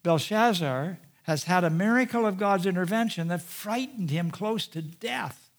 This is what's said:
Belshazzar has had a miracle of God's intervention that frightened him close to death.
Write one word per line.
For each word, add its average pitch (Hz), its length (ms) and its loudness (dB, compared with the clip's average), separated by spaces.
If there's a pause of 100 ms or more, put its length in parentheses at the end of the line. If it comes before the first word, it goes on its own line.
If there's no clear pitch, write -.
Belshazzar 170 960 2 (240)
has 156 220 -2
had 180 180 4
a 165 80 4
miracle 233 560 2
of 196 100 0
God's 196 300 2
intervention 185 640 0
that 170 140 -2
frightened 220 680 -6
him 165 220 0
close 214 360 -4
to 165 140 -8
death. 170 760 -8